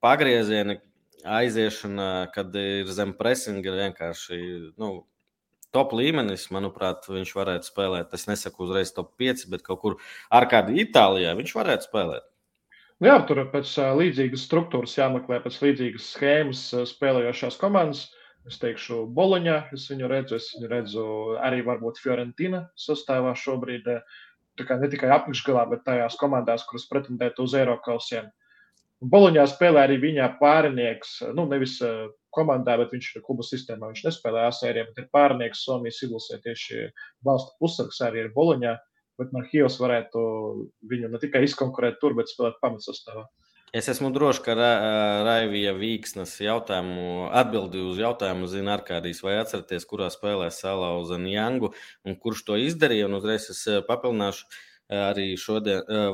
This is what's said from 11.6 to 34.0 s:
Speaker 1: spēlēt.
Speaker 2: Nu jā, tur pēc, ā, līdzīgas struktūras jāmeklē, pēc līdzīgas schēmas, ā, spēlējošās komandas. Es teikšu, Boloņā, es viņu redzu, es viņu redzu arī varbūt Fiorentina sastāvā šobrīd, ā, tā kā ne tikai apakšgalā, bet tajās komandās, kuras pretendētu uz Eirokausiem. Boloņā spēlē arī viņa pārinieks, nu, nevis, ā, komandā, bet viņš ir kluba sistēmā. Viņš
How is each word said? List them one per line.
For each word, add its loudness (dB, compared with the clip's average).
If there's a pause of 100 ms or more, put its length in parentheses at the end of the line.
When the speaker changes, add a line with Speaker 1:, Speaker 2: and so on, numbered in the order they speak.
Speaker 1:
spēlēt. -2 (800)
Speaker 2:
Nu 8
jā, 10
tur 2 (160)
pēc, -2 (120)
ā, 4
līdzīgas 0
struktūras 0
jāmeklē, 0
pēc -8
līdzīgas 0
schēmas, 0
ā, -2
spēlējošās 0
komandas. 0 (360)
Es -18
teikšu, -6
Boloņā, 2
es -12
viņu -6
redzu, -2
es -8
viņu -10
redzu -4
arī 0
varbūt -4
Fiorentina -4
sastāvā -2
šobrīd, -6
ā, -2 (560)
tā -10
kā 0
ne 0
tikai 0
apakšgalā, 2
bet -4
tajās -2
komandās, 0
kuras -12
pretendētu -2
uz -2
Eirokausiem. 0 (720)
Boloņā 10
spēlē 6
arī 4
viņa 0
pārinieks, 2
nu, 0
nevis, -2
ā, -4 (260)
komandā, 2
bet 2
viņš -10
ir -14
kluba -6
sistēmā. -10
Viņš -12